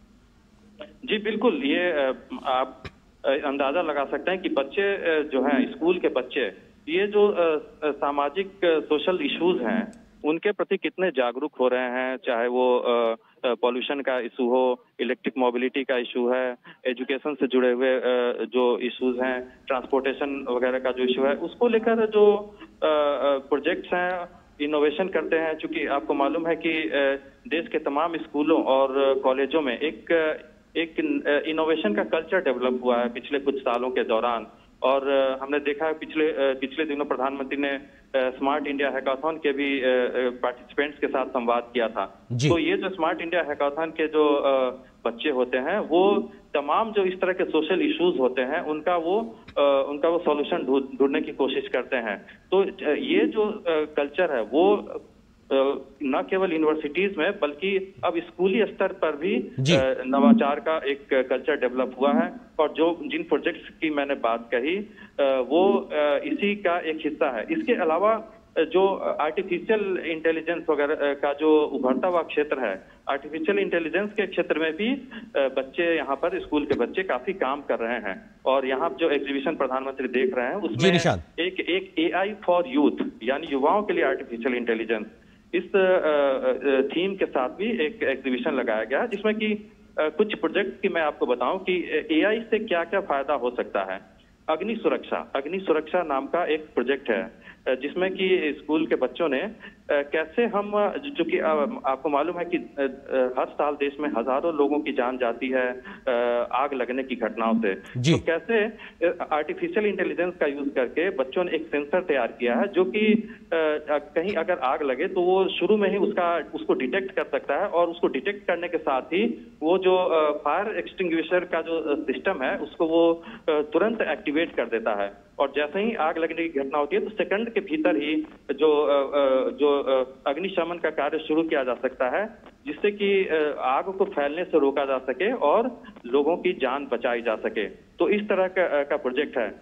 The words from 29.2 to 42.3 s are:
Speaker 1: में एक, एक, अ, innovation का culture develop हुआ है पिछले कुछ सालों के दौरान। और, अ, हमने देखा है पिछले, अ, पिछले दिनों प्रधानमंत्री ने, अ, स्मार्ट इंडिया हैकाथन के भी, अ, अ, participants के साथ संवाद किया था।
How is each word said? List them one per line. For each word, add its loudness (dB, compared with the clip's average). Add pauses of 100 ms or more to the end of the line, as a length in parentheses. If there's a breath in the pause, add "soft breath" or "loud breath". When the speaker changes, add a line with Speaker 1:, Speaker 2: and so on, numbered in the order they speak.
Speaker 1:
में -2
एक, -4 (640)
एक, -4 (280)
अ, 2
innovation 0
का 0
culture -2
develop 0
हुआ 4
है 0
पिछले -4
कुछ -2
सालों 0
के 0
दौरान। 0 (360 soft breath)
और, 2
अ, 2
हमने -2
देखा -2
है 0
पिछले, -2
अ, 2
पिछले -2
दिनों -2
प्रधानमंत्री -2
ने, 0
अ, -4 (340 loud breath)
स्मार्ट 0
इंडिया -2
हैकाथन -2
के 0
भी, -2
अ, -2
अ, 2
participants -4
के 0
साथ -2
संवाद 0
किया 2
था। -6